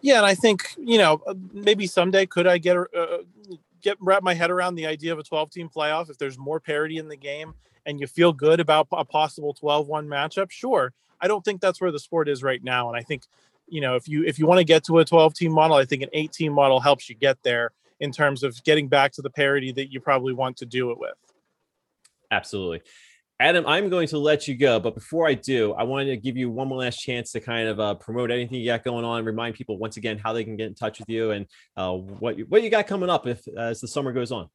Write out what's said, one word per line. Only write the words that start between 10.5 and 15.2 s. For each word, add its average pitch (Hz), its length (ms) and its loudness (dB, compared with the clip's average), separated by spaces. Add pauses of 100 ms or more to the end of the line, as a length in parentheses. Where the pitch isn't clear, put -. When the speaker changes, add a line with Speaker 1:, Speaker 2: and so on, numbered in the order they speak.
Speaker 1:
I 180 60 0
don't 202 180 -2
think 196 160 -4
that's 185 180 0
where 180 120 -2
the 147 80 -8
sport 160 280 -2
is 131 140 -4
right 131 220 -4
now. 123 260 -2
And 120 80 -8
I 117 60 -8
think, 139 200 -10 (420)
you 156 140 -10
know, 127 160 -2
if 123 140 -4
you, 151 160 0
if - 120 -4
you 156 80 2
wanna 175 200 6
get 160 200 6
to 165 140 6
a 156 60 6
twelve 160 280 6